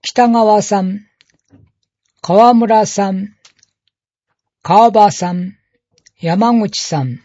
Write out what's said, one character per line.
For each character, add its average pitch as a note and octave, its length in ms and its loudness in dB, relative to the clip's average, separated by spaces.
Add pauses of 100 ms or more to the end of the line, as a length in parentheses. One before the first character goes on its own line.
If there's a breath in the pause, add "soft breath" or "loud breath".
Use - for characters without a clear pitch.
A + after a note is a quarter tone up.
北 A#3+ 260 0
川 A3 320 2
さ G3 220 -4
ん、 F#3+ 240 -8 (1120)
川 A3+ 320 2
村 A3 320 2
さ G3 260 -4
ん、 F#3+ 260 -8 (1300)
川 A3 280 4
場 G#3 200 4
さ F3+ 220 -6
ん、 F3+ 240 -8 (640)
山 G3 320 0
口 G#3+ 300 -2
さ D3 220 -4
ん B2+ 200 -8